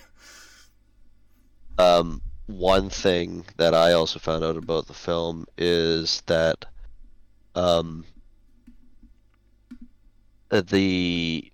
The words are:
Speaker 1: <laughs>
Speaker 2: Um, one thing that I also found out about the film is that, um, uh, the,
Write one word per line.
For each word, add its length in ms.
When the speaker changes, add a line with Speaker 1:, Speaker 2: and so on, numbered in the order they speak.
Speaker 1:
<laughs> 60
Speaker 2:
Um, 440
one 440
thing 540
that 180
I 180
also 260
found 240
out 140
about 320
the 60
film 520
is 680
that, 380
um, 500
uh, 120
the, 920